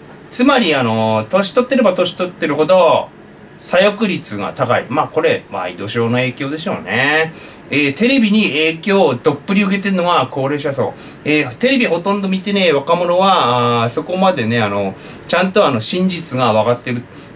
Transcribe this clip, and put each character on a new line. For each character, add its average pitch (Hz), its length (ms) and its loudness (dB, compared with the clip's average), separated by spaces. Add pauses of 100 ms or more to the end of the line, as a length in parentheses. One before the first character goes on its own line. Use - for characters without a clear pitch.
(340)
つ 247 100 2
ま 277 140 4
り、 170 160 2
あ 135 80 2
の、 110 480 0
年 196 220 0
取 247 120 2
っ 254 60 -4
て 269 60 2
れ 233 80 2
ば 190 100 4
年 180 200 0
取 180 140 -6
っ - 60 -12
て - 140 -4
る 143 80 -2
ほ 151 100 2
ど、 165 420 4 (520)
左 - 240 2
翼 208 240 0
率 151 280 -6
が 98 200 -6
高 113 240 0
い。 85 100 -8
ま 139 140 0
あ、 127 40 -4
こ - 140 -2
れ、 156 300 0
ワ 92 180 -6
イ 90 60 -12
ド 98 120 -10
シ 117 120 -4
ョ 117 80 0
ー - 20 0
の 120 60 0
影 127 160 0
響 135 180 -8
で 151 80 -8
し 156 100 -8
ょ 185 40 -4
う - 100 -6
ね。 147 500 0 (380)
え 143 200 0
ー、 135 40 -6
テ 220 140 0
レ 269 120 4
ビ 214 120 2
に 214 140 4
影 156 320 0
響 196 280 2
を 135 80 2
ど 139 200 0
っ - 40 -6
ぷ - 160 -6
り 196 80 2
受 196 140 0
け 202 40 -2
て 196 120 -4
ん 190 40 -2
の 175 80 0
が 160 280 2
高 139 140 -4
齢 143 140 -2
者 139 140 -4
層。 - 220 -4 (280)
え 151 220 0
ー、 123 120 -10
テ 247 120 2
レ 269 80 2
ビ 233 80 2
ほ 170 140 0
と 196 120 -2
ん 202 80 0
ど 196 80 -4
見 185 120 -2
て 202 120 -6
ね 196 180 2
え 151 40 4
若 139 220 2
者 175 240 0
は、 123 640 2
あ - 20 0
ー、 117 40 -2
そ - 140 -2
こ 180 140 -4
ま 185 160 4
で 113 140 -2
ね、 120 120 0
あ 104 100 0
の、 101 260 -4 (320)
ち 175 100 0
ゃ 185 60 2
ん 190 80 -2
と、 190 160 4
あ - 20 4
の、 123 100 0
真 185 300 0
実 170 260 -6
が 123 160 2
分 107 140 2
か 120 80 0
っ 120 80 -4
て 127 100 -6
る、 120 120 -6 (320)